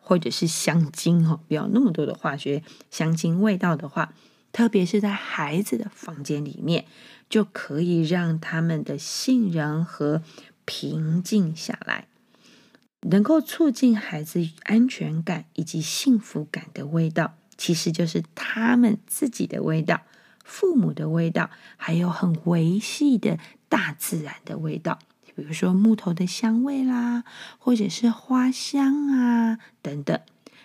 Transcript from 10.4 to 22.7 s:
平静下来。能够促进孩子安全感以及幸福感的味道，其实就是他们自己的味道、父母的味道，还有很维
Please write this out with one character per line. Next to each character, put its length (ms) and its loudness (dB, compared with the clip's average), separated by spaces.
平 560 -4
静 360 0
下 280 -8
来。 220 -6
能 220 4
够 180 4
促 300 0
进 280 4
孩 240 -8
子 260 -2
安 260 4
全 340 -4
感 320 -6
以 100 -4
及 160 -6
幸 380 2
福 340 -8
感 200 -8
的 140 -10
味 240 0
道， 240 -2
其 180 -2
实 160 -2
就 160 0
是 160 -2
他 400 0
们 220 4
自 200 -2
己 180 -4
的 160 -6
味 200 0
道、 200 0
父 320 0
母 160 4
的 160 -4
味 220 0
道， 200 -2
还 180 -4
有 140 2
很 360 0
维 340 2